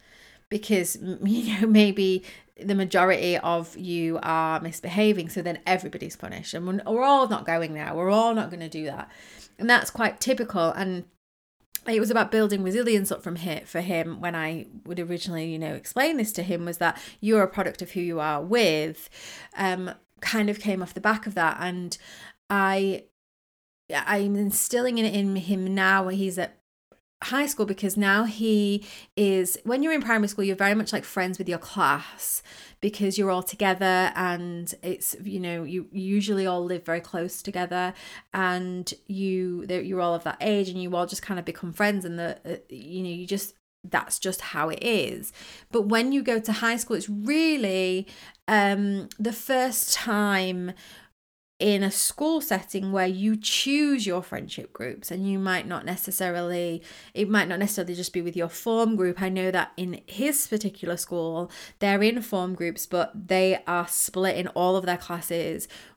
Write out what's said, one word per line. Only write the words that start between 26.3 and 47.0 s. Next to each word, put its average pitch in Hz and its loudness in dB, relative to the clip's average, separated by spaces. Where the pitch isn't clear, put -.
at - -4
high 277 0
school, 220 0
because 202 -2
now 208 6
he 214 2
is, 190 2
when 254 0
you're 320 2
in 302 2
primary 220 2
school, 202 -4
you're 196 2
very 196 4
much, 214 0
like, 185 -2
friends 185 -2
with 185 -4
your 170 -2
class - -2
because 202 0
you're 196 2
all 180 0
together 185 2
and 175 -4
it's, - -4
you 196 -6
know, 170 -4
you 175 -6
usually 196 0
all 180 0
live 175 -2
very 165 -2
close 175 -6
together 180 -4
and 180 -2
you, 190 -2
they're, 185 -2
you're 185 -2
all 175 2
of 170 -6
that - -4
age 202 2
and 180 -6
you 180 -4
all 175 2
just - -8
kind 190 -6
of 175 -8
become 175 -8
friends 202 0
and 170 -6
the, 170 -6
uh, 170 -6
you 160 -10
know, 180 -4
you 175 -8
just, 196 -4
that's - -2
just 185 -4
how 156 -2
it - -6
is. 214 0
But 233 2
when 233 4
you 277 2
go 233 2
to 220 -2
high 233 0
school, 233 -2
it's 185 -6